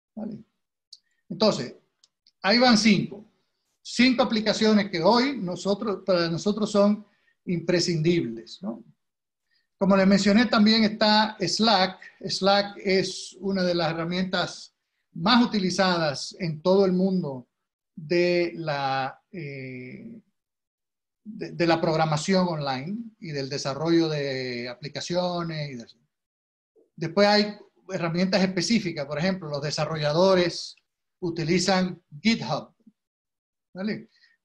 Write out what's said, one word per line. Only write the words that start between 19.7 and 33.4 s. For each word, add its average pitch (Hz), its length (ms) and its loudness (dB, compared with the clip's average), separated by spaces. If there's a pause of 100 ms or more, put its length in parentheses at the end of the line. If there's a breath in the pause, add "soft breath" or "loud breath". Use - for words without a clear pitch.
de, 165 280 -12
de 165 160 -2
la 165 120 4
programación 165 680 2
online 160 720 -6
y 165 100 -14
del 139 200 -6
desarrollo 156 600 0
de 131 580 -4
aplicaciones 160 1040 -6
y 131 40 -12
de 117 80 -12
eso. - 140 -20 (1000)
Después 165 320 0
hay 208 300 2 (340)
herramientas 180 500 0
específicas. 180 640 -2
Por 143 140 -8
ejemplo, 185 300 -2
los 147 120 -6
desarrolladores 160 1120 0 (440)
utilizan 185 840 0 (200)
GitHub, 160 520 -2 (1000)